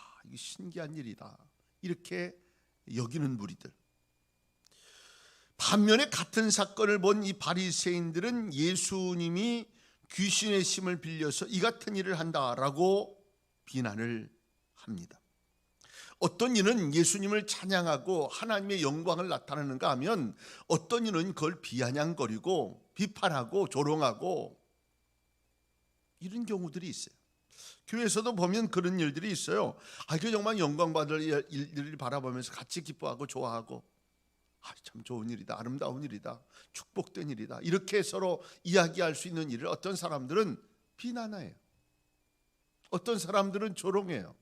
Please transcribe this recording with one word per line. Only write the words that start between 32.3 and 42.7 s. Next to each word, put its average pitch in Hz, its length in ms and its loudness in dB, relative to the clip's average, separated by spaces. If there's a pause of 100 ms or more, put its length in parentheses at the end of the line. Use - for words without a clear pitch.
같이 - 300 -8
기뻐하고 139 440 -6
좋아하고, 120 560 -6 (800)
'아, - 200 -16
참 - 200 -18
좋은 113 280 -6
일이다. - 280 -8
아름다운 131 460 -6
일이다. 120 360 -10 (320)
축복된 - 580 -8
일이다.' 117 320 -10
이렇게 190 400 2
서로 185 400 -2 (200)
이야기할 170 520 4
수 - 120 -8
있는 160 240 -4
일을 120 160 -6
어떤 180 300 -4
사람들은 160 680 -2 (360)
비난해요. 214 560 -8 (1400)